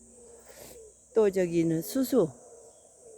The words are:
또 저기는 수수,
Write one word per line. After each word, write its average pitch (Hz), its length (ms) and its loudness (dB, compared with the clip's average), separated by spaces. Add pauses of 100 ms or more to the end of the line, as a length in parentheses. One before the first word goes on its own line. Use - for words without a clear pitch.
(1120)
또 214 160 4
저기는 170 540 0
수수, 254 480 0 (880)